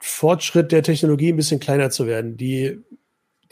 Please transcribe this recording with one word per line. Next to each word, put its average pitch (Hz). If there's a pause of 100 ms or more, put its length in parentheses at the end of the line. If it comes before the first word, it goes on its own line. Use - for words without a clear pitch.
Fortschritt 165
der 160
Technologie 156
ein 160
bisschen 151
kleiner 139
zu 127
werden. 113
Die, 131 (720)